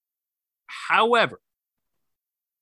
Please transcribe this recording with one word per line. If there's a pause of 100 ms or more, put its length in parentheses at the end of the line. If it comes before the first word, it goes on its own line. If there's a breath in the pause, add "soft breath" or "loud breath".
(680)
However, (1200)